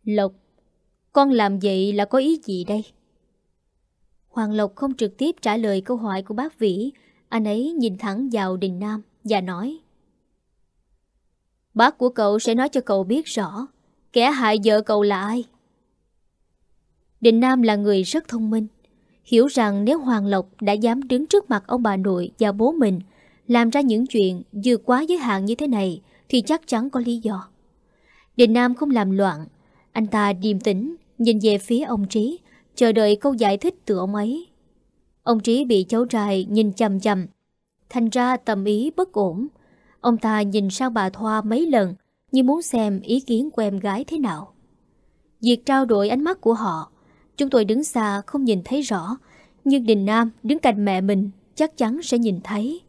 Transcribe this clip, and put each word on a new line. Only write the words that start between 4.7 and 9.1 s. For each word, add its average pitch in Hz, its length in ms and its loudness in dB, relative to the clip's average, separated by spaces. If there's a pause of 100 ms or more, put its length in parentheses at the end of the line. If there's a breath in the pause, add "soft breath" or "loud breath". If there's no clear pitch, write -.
không 269 180 -4
trực 208 240 -4
tiếp 320 240 -2
trả 220 160 0
lời 202 240 -2
câu 247 160 -6
hỏi 196 240 -6
của 196 120 -12
bác 277 260 -8
Vĩ. 214 320 -2 (380 soft breath)
Anh 220 180 -2
ấy 233 240 -2
nhìn 233 260 -2
thẳng 226 340 -6
vào 190 260 -2
Đình 185 220 -4
Nam 208 220 -6 (220)